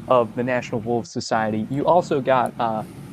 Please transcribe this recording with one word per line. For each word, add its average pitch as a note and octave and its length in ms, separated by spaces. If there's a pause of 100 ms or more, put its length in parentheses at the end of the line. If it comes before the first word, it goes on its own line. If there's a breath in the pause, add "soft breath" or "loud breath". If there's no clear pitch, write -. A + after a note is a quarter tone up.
of A#2+ 260
the B2 80
National B2 380
Wolf A2+ 260
Society, A2 640
you C#3 160
also E3 340
got, B2 380
uh, A2+ 240 (300)